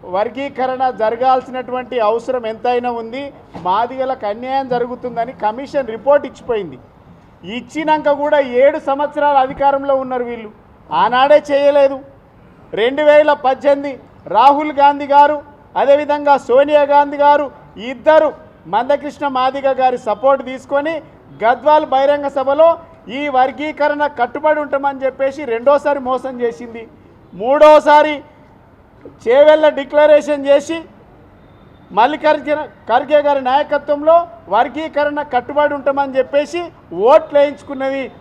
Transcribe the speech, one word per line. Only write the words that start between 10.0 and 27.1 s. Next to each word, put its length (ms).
ఉన్నారు 260
వీళ్ళు, 200
ఆనాడే 500
చేయలేదు. 460
రెండు 360
వేల 240
పద్దెనిమిది 480
రాహుల్ 460
గాంధీ 340
గారు 220
అదేవిధంగా 560
సోనియా 460
గాంధీ 240
గారు 300
ఇద్దరు 380
మందకృష్ణ 540
మాదిగ 400
గారి 160
సపోర్ట్ 540
తీసుకొని 440
గద్వాల్ 420
బహిరంగ 420
సభలో 420
ఈ 40
వర్గీకరణ 680
కట్టుబడి 440
ఉంటామని 400
చెప్పేసి 360
రెండోసారి 460
మోసం 420
చేసింది. 440